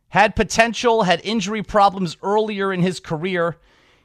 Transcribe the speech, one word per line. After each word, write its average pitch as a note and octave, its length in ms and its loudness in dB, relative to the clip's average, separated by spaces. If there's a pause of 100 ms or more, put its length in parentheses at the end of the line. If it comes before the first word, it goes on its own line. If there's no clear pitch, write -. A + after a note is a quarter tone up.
Had G3 260 4
potential, A3+ 680 2
had G3+ 200 0
injury G#3 400 -4
problems G3 580 0
earlier G3 520 -2
in F3+ 80 -2
his F#3 180 0
career. E3+ 560 -4 (500)